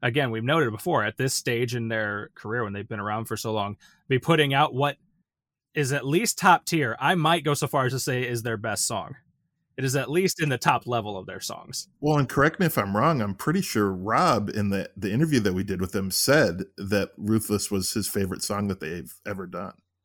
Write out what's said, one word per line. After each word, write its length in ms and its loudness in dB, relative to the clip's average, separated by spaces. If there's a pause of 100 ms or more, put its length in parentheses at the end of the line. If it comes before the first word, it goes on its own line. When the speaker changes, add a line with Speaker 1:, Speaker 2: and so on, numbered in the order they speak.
Speaker 1:
again, 300 0
we've 120 -4
noted 260 2
it 20 -4
before, 320 0
at 140 -4
this 160 0
stage 420 -2
in 120 -2
their 480 -4
career 280 -4
when 100 -6
they've 140 -8
been 120 -8
around 260 -4
for 120 -6
so 160 -4
long, 240 -2 (320)
be 100 2
putting 340 4
out 200 4
what 240 0 (760)
is 200 0
at 120 -2
least 320 0
top 280 6
tier. 340 0
I 160 2
might 280 2
go 100 2
so 140 -2
far 180 2
as 80 0
to 60 -2
say 280 -2
is 160 -4
their 140 -2
best 300 -2
song. 280 -6 (640)
It 80 -2
is 100 0
at 160 -2
least 300 0
in 80 2
the 80 0
top 280 2
level 320 -2
of 80 -10
their 140 -10
songs. 480 -10 (140)
Speaker 2:
Well, 160 4
and 100 4
correct 320 2
me 60 2
if 120 0
I'm 180 0
wrong, 260 2
I'm 140 -2
pretty 260 0
sure 280 2
Rob 600 2
in 200 0
the, 280 -2
the 140 -2
interview 280 4
that 140 2
we 100 0
did 160 -4
with 160 -4
him 160 -2
said 520 2 (140)
that 400 0
Ruthless 540 0
was 220 -2
his 160 -2
favorite 340 -4
song 240 -2
that 140 -4
they've 320 -10 (120)
ever 220 -8
done. 260 -10 (320)